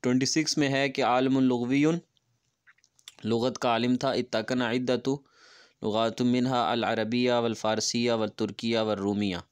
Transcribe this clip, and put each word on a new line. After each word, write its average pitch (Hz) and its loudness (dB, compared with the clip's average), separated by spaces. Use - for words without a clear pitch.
ट्वेंटी 127 2
सिक्स 156 0
में 143 2
है 139 2
कि 135 -2
"आलिमुन 131 2
लुग़वियुन", 135 2
लुग़त 117 0
का 123 2
आलिम 123 2
था, 131 0
"इत्तकना 120 -2
इद्दतु 127 0
लुग़ातुम 110 0
मिनहा 123 2
अल 117 0
अरबिया 120 0
वल 117 -2
फ़ारसिया 117 -2
वल 110 -2
तुर्किया 113 -2
वल 107 -2
रूमिया" 98 -2